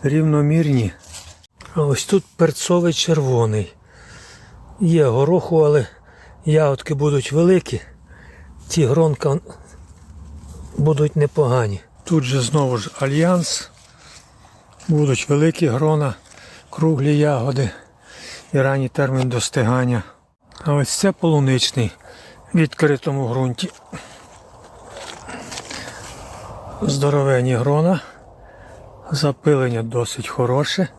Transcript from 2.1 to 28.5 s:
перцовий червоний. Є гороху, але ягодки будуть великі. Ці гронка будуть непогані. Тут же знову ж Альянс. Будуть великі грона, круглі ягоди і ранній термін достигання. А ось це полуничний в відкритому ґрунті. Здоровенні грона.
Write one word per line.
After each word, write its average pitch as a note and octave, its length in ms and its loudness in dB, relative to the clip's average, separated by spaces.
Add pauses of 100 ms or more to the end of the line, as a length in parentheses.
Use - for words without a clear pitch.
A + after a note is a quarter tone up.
перцовий E3+ 560 2
червоний. A#2+ 840 0 (1040)
Є E3 260 4
гороху, D3+ 580 2
але D3 220 4 (580)
ягодки D3+ 500 0
будуть C#3+ 380 0
великі. E3+ 480 2 (920)
Ці D3+ 160 2
гронка D3 520 2 (1400)
будуть D3 400 0
непогані. B2+ 640 0 (240)
Тут D#3 200 0
же C3 160 0
знову B2+ 360 0
ж G#2 140 -6 (100)
Альянс. D#3+ 680 0 (1160)
Будуть D3 400 0
великі D#3 380 2
грона, D3 480 0 (560)
круглі D3 480 0
ягоди C3+ 520 0 (840)
і C#3 80 2
ранній C3+ 280 0
термін C3 400 0
достигання. A#2+ 720 0 (640)
А D3+ 80 0
ось C#3+ 180 0
це G3 220 0
полуничний C3+ 800 0 (600)
в E3+ 60 4
відкритому C#3+ 680 0
ґрунті. B2+ 420 -2 (3000)
Здоровенні C#3 720 2
грона. D3 460 2 (1120)